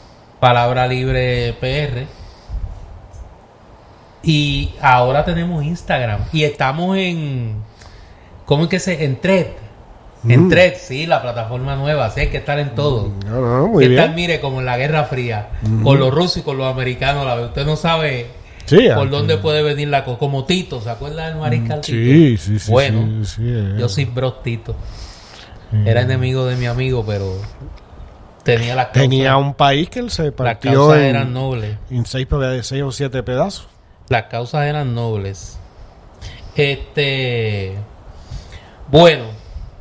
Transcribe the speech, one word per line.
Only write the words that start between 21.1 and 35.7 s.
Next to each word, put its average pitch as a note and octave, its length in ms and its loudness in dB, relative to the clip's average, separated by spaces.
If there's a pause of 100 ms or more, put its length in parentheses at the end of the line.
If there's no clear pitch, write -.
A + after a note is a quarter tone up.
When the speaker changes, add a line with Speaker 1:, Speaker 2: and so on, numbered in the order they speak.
Speaker 1:
del D#3+ 80 -8
mariscal A#2+ 440 -2
Speaker 2:
Mm, - 20 -10
Speaker 1:
Tito? A#2 160 -4
Speaker 2:
sí, B2+ 400 6
sí, G2+ 220 0
sí, G#2+ 120 -2
Speaker 1:
Bueno, A2 540 2
Speaker 2:
sí, - 100 -8
sí, A2 100 -6
eh. A2 320 -2
Speaker 1:
yo A#2 120 0
soy C#3 160 -2
bro B2 300 -4
Tito. A#2 380 -8 (960)
Speaker 2:
Sí. G#2+ 140 2
Speaker 1:
Era A#2 160 4
enemigo B2+ 440 0
de B2+ 100 -2
mi B2 120 -2
amigo, B2 380 -2
pero G2 300 -4 (1080)
tenía A#2+ 320 0
las B2 180 -2
Speaker 2:
Tenía C3+ 380 4
Speaker 1:
causas, C#3 160 4
Speaker 2:
un C#3 80 -4
país C#3+ 340 2
que B3 100 -8
él A#3+ 120 -6
se E3 140 -4
Speaker 1:
las C#3+ 80 -2
Speaker 2:
partió B2 380 -2
Speaker 1:
causas D3 280 6
Speaker 2:
en, C#3+ 80 4
Speaker 1:
eran B2 260 0
nobles. B2 420 -4 (140)
Speaker 2:
en B2 160 -2
seis B2+ 220 -2
peda-, C3 360 -2
seis C3+ 200 -4
o C3+ 100 -4
siete C3 300 -4
pedazos. D3 440 -2 (400)
Speaker 1:
Las A#2 160 0
causas B2 440 -4
eran D3 260 -4
nobles. G#2+ 640 -6 (1000)